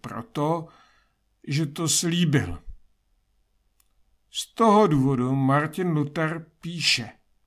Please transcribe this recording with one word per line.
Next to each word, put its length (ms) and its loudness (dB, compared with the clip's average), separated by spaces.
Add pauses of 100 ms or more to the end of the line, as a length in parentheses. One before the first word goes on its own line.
proto, 680 -4 (800)
že 180 -2
to 220 -6
slíbil. 720 0 (1700)
Z 240 -12
toho 320 6
důvodu 480 2
Martin 520 0
Luther 580 -4 (160)
píše: 480 -2 (380)